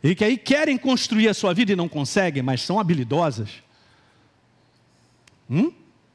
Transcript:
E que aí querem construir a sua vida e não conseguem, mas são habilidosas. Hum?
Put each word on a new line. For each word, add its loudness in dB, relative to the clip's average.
E 2
que 0
aí 2
querem 0
construir 2
a 2
sua 0
vida 2
e 2
não -2
conseguem, -2
mas -2
são -2
habilidosas. -2
Hum? 0